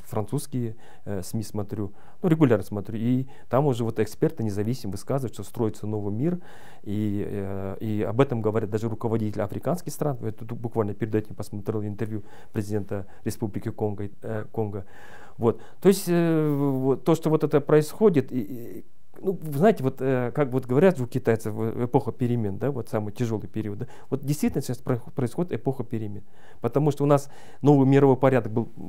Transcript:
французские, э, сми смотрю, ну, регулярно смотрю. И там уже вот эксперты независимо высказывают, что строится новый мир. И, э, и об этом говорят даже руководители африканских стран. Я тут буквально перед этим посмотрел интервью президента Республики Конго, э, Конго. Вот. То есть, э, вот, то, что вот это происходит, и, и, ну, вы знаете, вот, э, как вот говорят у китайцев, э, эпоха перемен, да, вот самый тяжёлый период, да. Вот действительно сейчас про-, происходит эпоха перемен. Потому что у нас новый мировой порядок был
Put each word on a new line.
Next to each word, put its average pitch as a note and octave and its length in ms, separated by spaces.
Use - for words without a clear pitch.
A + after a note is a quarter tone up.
французские, A#2 720
э, G2+ 180
сми A2+ 180
смотрю, G#2 520
ну, F#3+ 80
регулярно C3+ 340
смотрю. G#2 360
И B2+ 260
там C3+ 160
уже B2 180
вот A2+ 160
эксперты A2+ 440
независимо G#2 480
высказывают, A#2 420
что - 80
строится G#2 460
новый G#2 260
мир. D#3 240
И, G2+ 440
э, G2 520
и G#2+ 240
об A2 180
этом B2 220
говорят G#2+ 260
даже A2 180
руководители G#2+ 540
африканских B2+ 500
стран. C#3+ 300
Я A2 100
тут A2+ 200
буквально A2+ 420
перед A2 220
этим G#2+ 180
посмотрел G#2 480
интервью G#2+ 400
президента G2+ 540
Республики G#2+ 480
Конго, G2+ 380
э, A2 300
Конго. G#2 340
Вот. A2+ 200
То F3+ 80
есть, F#3+ 180
э, E3 480
вот, C3+ 480
то, E3 120
что D#3 160
вот D#3 120
это D3+ 180
происходит, D3+ 680
и, B2+ 80
и, A2 460
ну, F#3 200
вы D3+ 160
знаете, F#3 260
вот, C3 160
э, B2+ 340
как D3 200
вот C3 120
говорят D#3 360
у B2 40
китайцев, A2+ 520
э, A2+ 280
эпоха B2 280
перемен, A#2 440
да, B2+ 140
вот A#2+ 160
самый G#2+ 240
тяжёлый A2 360
период, G#2+ 320
да. - 80
Вот - 120
действительно D3 400
сейчас B2 160
про-, B2 240
происходит B2+ 380
эпоха B2 320
перемен. G#2+ 400
Потому C#3 300
что - 120
у C#3+ 40
нас C#3+ 220
новый C#3 240
мировой C#3 300
порядок B2+ 380
был A2+ 160